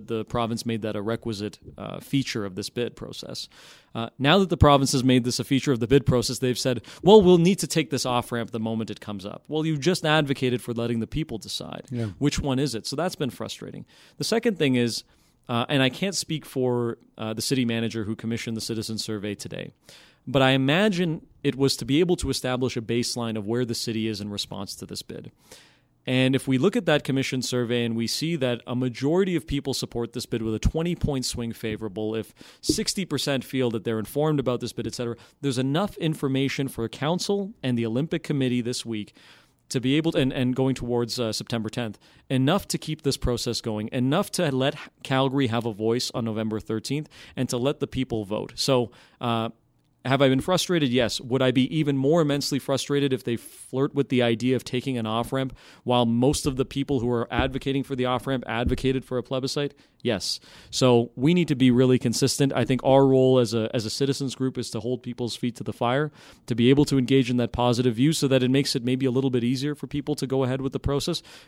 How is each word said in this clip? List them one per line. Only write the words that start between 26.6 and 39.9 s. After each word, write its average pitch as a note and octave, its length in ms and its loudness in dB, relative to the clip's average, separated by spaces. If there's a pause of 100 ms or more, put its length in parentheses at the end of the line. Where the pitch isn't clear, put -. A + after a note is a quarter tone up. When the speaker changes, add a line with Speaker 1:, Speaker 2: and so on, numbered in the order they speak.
Speaker 1:
at F3+ 80 -2
that D3+ 180 2
commission C3+ 380 -2
survey A#2+ 420 -2
and A#2 140 -2
we A2+ 100 -2
see E3 300 -2
that B2 300 -2
a B2 100 -4
majority D3 600 0
of - 100 -4
people C#3 260 -2
support A#2 400 -6
this A#2+ 140 -8
bid A2+ 160 -4
with A2 120 -2
a G#2+ 40 -2
twenty-point D#3 640 -2
swing A#2 300 -6
favorable, G#2+ 600 -6
if G#2+ 200 -8 (260)
sixty - 460 -2
percent C#3 360 -2
feel B2+ 280 -2
that A2 140 -4
they're A2+ 140 -2
informed C#3+ 400 -2
about B2 220 -2
this A#2+ 140 -8
bid, A#2+ 120 -8
et A2+ 80 -10
cetera, A#2 220 -6 (240)
there's C#3 160 -2
enough C#3 400 -2
information C#3 720 -2
for A2+ 220 -6
council F#3+ 720 -2
and B2+ 160 0
the A#2 80 0
Olympic C#3+ 360 -2
Committee C3 380 0
this A#2+ 240 -6
week A2 320 -8 (540)
to C3 100 -2
be C3 160 2